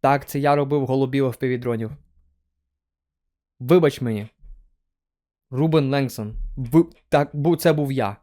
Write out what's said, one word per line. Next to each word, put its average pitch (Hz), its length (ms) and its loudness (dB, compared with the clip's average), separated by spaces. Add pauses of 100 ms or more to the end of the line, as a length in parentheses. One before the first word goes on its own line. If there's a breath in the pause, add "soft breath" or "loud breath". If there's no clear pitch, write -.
Так, 139 280 0
це 143 100 -4
я 143 160 2
робив 143 300 0
голубів 135 400 0
F 123 140 -4
P 135 80 -2
V-дронів. 120 440 -4 (1700)
Вибач 147 420 4
мені. 110 260 -4 (1200)
Рубен 147 400 0
Ленгсон. 120 460 -4 (220)
Ви, 135 280 4 (240)
так, 147 260 0
бу-, 156 200 2
це 160 180 2
був 143 180 -2
я. 107 320 -4